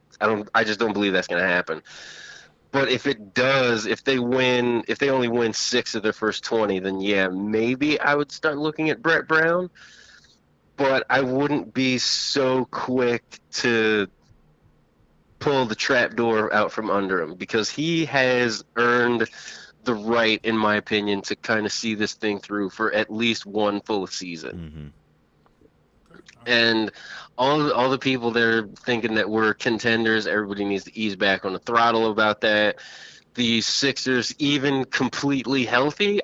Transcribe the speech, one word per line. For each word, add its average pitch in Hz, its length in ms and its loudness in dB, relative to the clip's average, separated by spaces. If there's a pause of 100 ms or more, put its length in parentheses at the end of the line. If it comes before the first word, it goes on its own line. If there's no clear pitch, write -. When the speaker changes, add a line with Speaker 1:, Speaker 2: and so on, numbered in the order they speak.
(200)
Speaker 1:
I 104 60 0
don't, 107 300 -2
I 117 80 4
just 107 160 -2
don't 110 140 0
believe 101 200 2
that's 90 140 0
gonna 87 180 0
happen. 90 380 -2 (880)
But 135 180 0
if 123 160 -2
it 110 300 -4
does, 123 500 2
if 107 180 -2
they 135 140 2
win, 123 720 2
if 113 100 -2
they 139 120 0
only 127 180 2
win 117 260 0
six - 400 -2
of 107 80 -4
their 104 120 0
first - 300 -4
twenty, 104 360 0
then 95 220 -4
yeah, 98 260 2
maybe 113 720 0
I 143 160 2
would 147 160 -4
start 147 260 -2
looking 156 320 -2
at 151 120 -4
Brett 156 260 0
Brown. 165 420 2 (1080)
But 135 320 2
I 131 120 4
wouldn't 127 520 0
be 127 240 0
so 131 680 0
quick 120 760 -2 (120)
to 110 560 2 (1300)
pull 135 260 2
the 107 100 -4
trap 123 400 0
door 113 380 2
out 104 180 2
from 107 180 -6
under 95 320 0
him, 80 140 -6
because 101 340 -2
he 165 360 -2
has 127 580 0 (120)
earned 120 540 2 (540)
the 123 100 0
right, 110 500 2
in 113 140 0
my 104 200 2
opinion, 104 440 0
to - 140 -6
kinda 107 340 -2
see 110 240 -4
this 104 220 -2
thing 104 240 -2
through 101 320 -4
for 110 200 -2
at 107 220 -2
least 113 320 -2
one 101 360 0
full 98 260 -4
season. 85 500 -10
Speaker 2:
Mm-hmm. 76 300 -14 (1600)
Speaker 1:
And 117 440 4 (460)
all, 147 360 2
all 127 160 2
the 135 80 2
people 123 340 0
that 117 120 2
are 113 240 2
thinking 110 480 -2
that 104 140 2
we're 110 240 2
contenders, 113 720 0
everybody 101 380 -2
needs 98 200 -2
to - 120 -16
ease 107 180 -2
back 95 280 0
on 95 100 -4
the 87 60 -6
throttle 117 520 2
about 107 300 2
that. 107 360 2 (560)
The 117 280 0
Sixers, 127 800 -2
even 139 460 0
completely 135 800 -2
healthy, 151 580 0